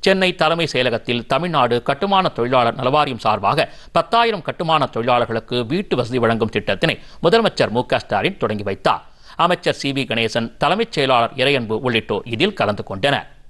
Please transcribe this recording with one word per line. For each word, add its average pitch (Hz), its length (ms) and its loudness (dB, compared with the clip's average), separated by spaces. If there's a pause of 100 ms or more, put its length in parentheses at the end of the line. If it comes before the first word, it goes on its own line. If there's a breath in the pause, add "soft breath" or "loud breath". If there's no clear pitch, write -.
சென்னை 190 220 4 (140)
தலைமை 165 300 2
செயலகத்தில் 120 600 -2
தமிழ்நாடு 135 440 2 (120)
கட்டுமான 190 380 2 (120)
தொழிலாளர் 123 420 2
நலவாரியம் 135 440 0
சார்பாக 110 460 0 (260 loud breath)
பத்தாயிரம் 214 520 0
கட்டுமான 156 380 0 (100)
தொழிலாளர்களுக்கு 120 640 0 (140)
வீட்டு 190 280 -2
வசதி 120 240 -2
வழங்கும் 113 320 2
திட்டத்தினை 104 400 -2 (280 loud breath)
முதலமைச்சர் 185 520 2
மு 120 60 0 (100)
க 127 120 2
ஸ்டாலின் 107 380 -2
தொடங்கி 104 260 -4
வைத்தார். 101 340 -2 (440 loud breath)
அமைச்சர் 170 340 0
சி 143 160 -4
வி 139 140 -2
கணேசன், 113 420 -2 (100)
தலைமைச் 196 340 0
செயலாளர் 131 460 2
இறையன்பு 123 360 0 (100)
உள்ளிட்டோர் 113 480 -2
இதில் 185 240 0
கலந்து 104 320 0
கொண்டனர். 98 360 -2 (220)